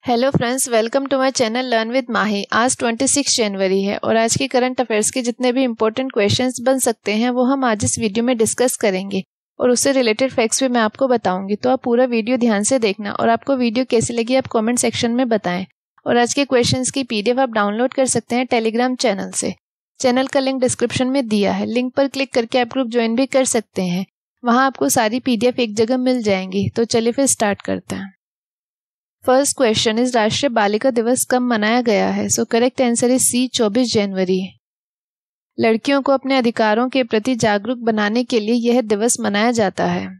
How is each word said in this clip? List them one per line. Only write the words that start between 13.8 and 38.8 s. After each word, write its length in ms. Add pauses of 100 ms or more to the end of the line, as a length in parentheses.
कैसी 280
लगी 220
आप 120
कमेंट 320
सेक्शन 320
में 180
बताएं। 360 (400)
और 120
आज 160
के 120
क्वेश्चंस 460
की 120
पीडीएफ 360
आप 100
डाउनलोड 440
कर 120
सकते 300
हैं 100
Telegram 540
चैनल 320
से। 240 (440)
चैनल 280
का 120
लिंक 220
डिस्क्रिप्शन 460
में 200
दिया 260
है, 120
लिंक 280
पर 140
क्लिक 260
करके 260
आप 80
ग्रुप 200
ज्वाइन 280
भी 100
कर 200
सकते 360
हैं, 240 (400)
वहां 200
आपको 240
सारी 300
पीडीएफ़ 420
एक 140
जगह 220
मिल 260
जाएंगी। 460
तो 160
चलिए 260
फिर 140
स्टार्ट 360
करते 340
हैं। 220 (1080)
फर्स्ट 320
क्वेश्चन 400
is 180
राष्ट्रीय 340
बालिका 420
दिवस 400
कब 100
मनाया 400
गया 280
है? 180
So 180
correct 300
answer 340
is 140
C, 300
चौबीस 400
जनवरी। 640 (1000)
लड़कियों 420
को 100
अपने 260
अधिकारों 520
के 140
प्रति 320
जागरूक 420
बनाने 460
के 160
लिए 140
यह 280